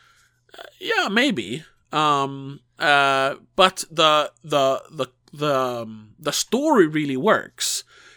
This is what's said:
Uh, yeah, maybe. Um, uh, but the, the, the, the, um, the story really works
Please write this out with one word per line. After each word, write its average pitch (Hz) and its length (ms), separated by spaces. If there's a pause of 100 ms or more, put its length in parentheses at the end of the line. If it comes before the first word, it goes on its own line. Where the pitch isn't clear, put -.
(580)
Uh, - 40 (180)
yeah, 403 280
maybe. 160 560 (280)
Um, 139 680 (180)
uh, 139 560 (220)
but 185 340
the, 151 420 (100)
the, 139 480
the, 139 160 (280)
the, 147 200 (280)
um, 110 360
the - 140
story 262 540
really 151 320
works - 640 (320)